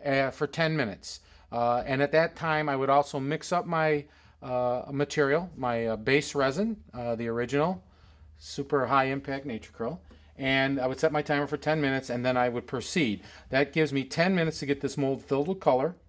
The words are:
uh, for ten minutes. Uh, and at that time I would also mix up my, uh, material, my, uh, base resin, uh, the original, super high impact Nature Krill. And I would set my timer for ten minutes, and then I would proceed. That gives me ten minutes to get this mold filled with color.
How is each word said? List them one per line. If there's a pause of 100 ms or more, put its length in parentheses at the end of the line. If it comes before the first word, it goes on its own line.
uh,
for
ten
minutes. (320)
Uh,
and
at
that
time
I
would
also
mix
up
my, (360)
uh,
material,
my,
uh,
base
resin, (160)
uh,
the
original, (560)
super
high
impact
Nature
Krill. (360)
And
I
would
set
my
timer
for
ten
minutes,
and
then
I
would
proceed. (280)
That
gives
me
ten
minutes
to
get
this
mold
filled
with
color. (140)